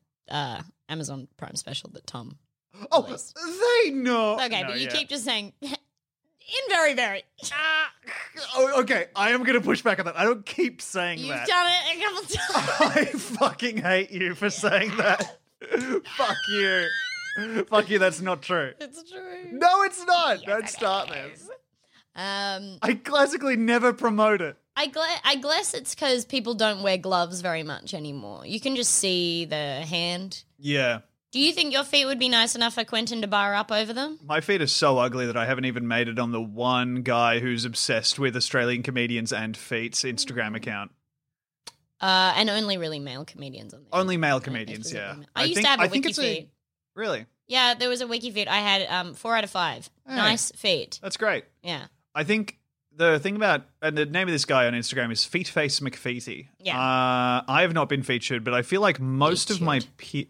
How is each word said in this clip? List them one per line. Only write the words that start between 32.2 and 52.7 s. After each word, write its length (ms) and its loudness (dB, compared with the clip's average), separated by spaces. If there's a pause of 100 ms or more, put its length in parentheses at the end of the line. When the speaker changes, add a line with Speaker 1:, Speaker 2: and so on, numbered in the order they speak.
Speaker 1:
nice 280 2
enough 180 0
for 100 -2
Quentin 360 -4
to 80 -2
bar 260 2
up 160 -2
over 220 0
them? 320 -6
Speaker 2:
My 160 0
feet 220 2
are 40 2
so 320 4
ugly 280 2
that 100 -2
I 100 0
haven't 200 0
even 200 -2
made 220 2
it 100 -4
on 140 0
the 80 -2
one 600 0
guy 380 4
who's 260 -2
obsessed 520 0
with 180 0
Australian 460 0
comedians 500 -2
and 240 -4
feet's 480 -4
Instagram 520 -4
account. 340 -8 (1120)
Speaker 1:
Uh, 360 4
and 120 2
only 300 -2
really 200 -6
male 260 -10
comedians 500 -16
on 80 -20
there. 180 -2
Speaker 2:
Only 160 0
male 200 2
Speaker 1:
Uh, 40 0
Speaker 2:
comedians, 480 -8
Speaker 1:
specifically 220 -8
Speaker 2:
yeah. 80 -12
Speaker 1:
male. 180 -20
I 40 0
Speaker 2:
I 40 2
Speaker 1:
used 120 0
Speaker 2:
think, 100 2
Speaker 1:
to 40 4
have 100 4
a 20 2
Speaker 2:
I 60 4
think 160 0
Speaker 1:
wiki 60 -2
Speaker 2:
it's 80 -2
a 40 -2
Speaker 1:
feet. 280 -4 (440)
Speaker 2:
Really? 320 -4 (200)
Speaker 1:
Yeah, 280 4
there 140 -2
was 120 -2
a 60 -6
wiki 240 -4
feet. 180 -2
I 100 2
had, 300 2
um, 260 -4
four 220 -2
out 80 2
of 60 -8
five. 400 -4 (160)
Speaker 2:
Hey. 100 -8
Speaker 1:
Nice 360 2
feet. 500 -2
Speaker 2:
That's 140 -6
great. 280 0 (180)
Speaker 1:
Yeah. 240 -8 (280)
Speaker 2:
I 100 -2
think 340 -2 (380)